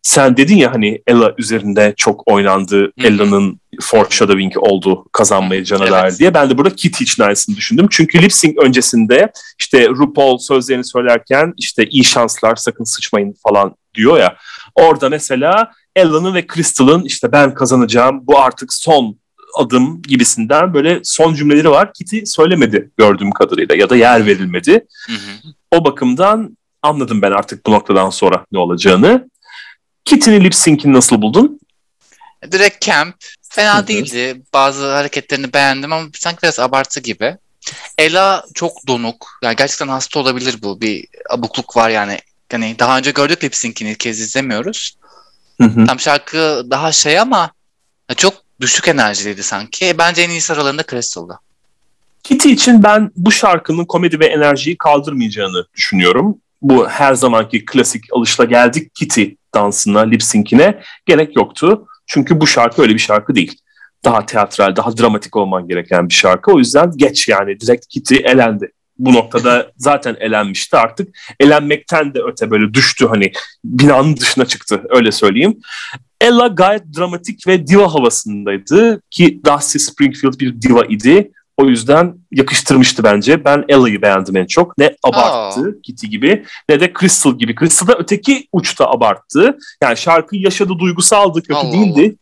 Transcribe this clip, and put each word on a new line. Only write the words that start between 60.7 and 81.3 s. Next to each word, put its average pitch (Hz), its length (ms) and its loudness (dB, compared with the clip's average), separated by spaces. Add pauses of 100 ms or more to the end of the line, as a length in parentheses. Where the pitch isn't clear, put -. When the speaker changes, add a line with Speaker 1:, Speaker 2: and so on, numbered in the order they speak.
Speaker 1:
gerek 156 300 2
yoktu. 170 500 -2 (200)
Çünkü 151 340 0
bu 151 60 0
şarkı 120 360 0
öyle 110 120 4
bir 113 40 -2
şarkı 107 360 -2
değil. 87 240 -2 (460)
Daha 113 220 0
teatral, 98 500 -2
daha 113 200 -4
dramatik 110 400 -2
olman 95 320 -4
gereken 87 400 -2
bir - 60 -4
şarkı. 92 380 2
O 170 60 6
yüzden 143 380 2
geç 143 320 0
yani, 101 320 -2
direkt 120 260 -2
Kitty - 280 -4 (100)
elendi. 117 480 0 (260)
Bu 127 160 2
noktada 120 580 0
Speaker 2:
<laughs> - 40 -20
Speaker 1:
zaten 139 440 -2
elenmişti 107 560 -4
artık. 120 400 -2 (240)
Elenmekten 147 720 0
de 127 140 -4
öte 117 220 -8
böyle 107 240 -2
düştü, 131 320 0
hani 101 260 0 (320)
binanın 139 520 2
dışına 123 300 -2
çıktı, - 420 -6
öyle 117 240 2
söyleyeyim. 120 460 0 (640)
Ella 240 260 0
gayet 196 360 0 (140)
dramatik 175 500 -8
ve 180 200 0
diva 185 280 4
havasındaydı 117 1160 0
ki - 360 2
Dusty 143 320 0
Springfield 135 640 -2
bir 120 220 -6
diva 120 220 4
idi. 131 460 2 (260)